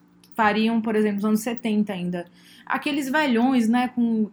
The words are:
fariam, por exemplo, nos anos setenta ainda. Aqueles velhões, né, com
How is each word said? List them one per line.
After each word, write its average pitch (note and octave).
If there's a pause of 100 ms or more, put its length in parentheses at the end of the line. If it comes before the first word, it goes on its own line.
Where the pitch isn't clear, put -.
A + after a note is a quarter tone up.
(360)
fariam, A3
por A3
exemplo, G#3+
nos G3
anos G#3+
setenta G#3+
ainda. F3 (400)
Aqueles C#4+
velhões, B3+
né, B3
com A3+